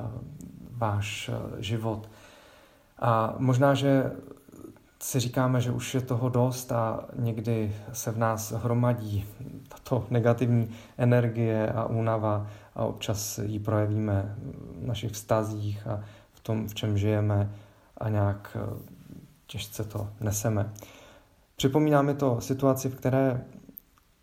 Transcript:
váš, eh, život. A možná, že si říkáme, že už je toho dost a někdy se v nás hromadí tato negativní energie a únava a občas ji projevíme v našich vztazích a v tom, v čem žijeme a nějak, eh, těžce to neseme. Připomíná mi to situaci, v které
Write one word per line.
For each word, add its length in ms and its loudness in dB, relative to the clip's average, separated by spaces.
váš, 580 -2
eh, 340 -6
život. 460 -4
A 380 2
možná, 360 6
že 380 4
si 160 -2
říkáme, 420 2
že 100 0
už 220 -4
je 80 0
toho 280 0
dost 420 0
a 340 0
někdy 600 -2
se 180 -6
v 60 -6
nás 340 0
hromadí 720 0
tato 420 -4
negativní 600 4
energie 760 4
a 140 0
únava 600 0
a 100 0
občas 520 -4
ji 220 -4
projevíme 760 2
v 40 -6
našich 260 -4
vztazích 760 -2
a 160 -6
v 60 -20
tom, 280 -2
v 80 -12
čem 220 0
žijeme 540 2
a 120 -4
nějak, 500 0
eh, 300 -8
těžce 360 -8
to 260 -6
neseme. 540 0
Připomíná 460 4
mi 120 2
to 280 2
situaci, 480 2
v 60 -6
které 500 2